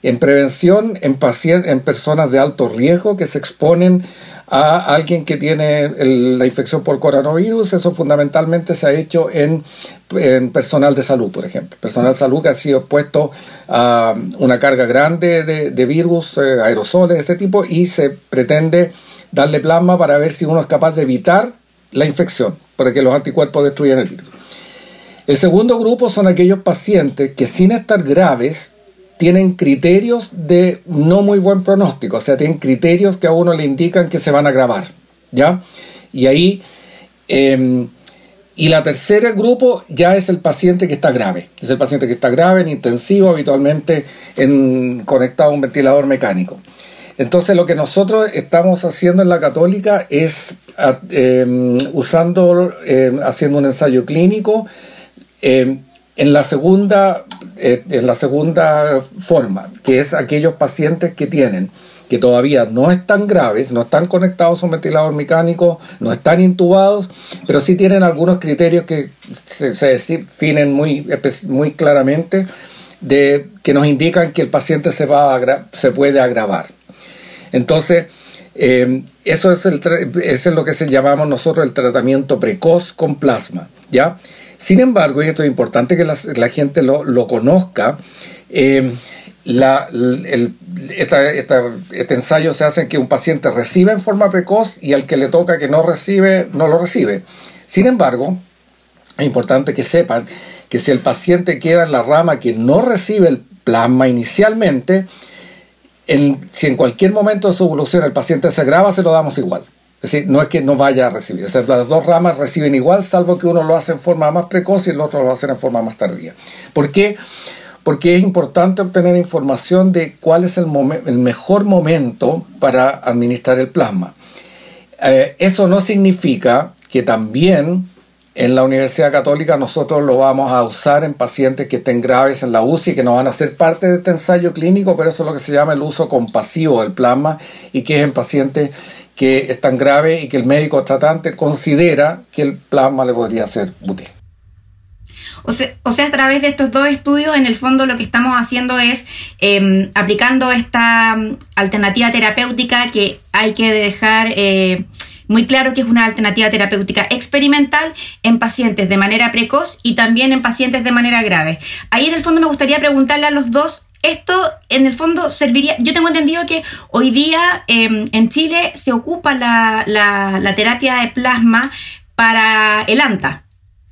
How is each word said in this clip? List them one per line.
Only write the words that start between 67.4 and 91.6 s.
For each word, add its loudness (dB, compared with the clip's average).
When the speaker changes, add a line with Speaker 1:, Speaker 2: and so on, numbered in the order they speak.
Speaker 1:
pero 0
sí 2
tienen 4
algunos 2
criterios 0
que -6
se, -6
se 0
definen -2
muy -2
espe-, -4
muy -2
claramente, 0
de, 2
que 0
nos 4
indican 0
que -2
el -4
paciente -2
se -2
va 2
a 0
agra-, -2
se 0
puede 2
agravar. -2
Entonces, 0
eh, 0
eso 2
es -2
el 0
tra-, -2
eso 0
es -2
lo -2
que -4
se -2
llamamos 2
nosotros 0
el -4
tratamiento 0
precoz 0
con -4
plasma, -4
¿ya? 0
Sin 4
embargo, 2
y 0
esto -2
es 2
importante 0
que 2
la, -4
la 0
gente -2
lo, 0
lo 0
conozca, -2
eh, 2
la, 0
el, -2
esta, 2
esta, -2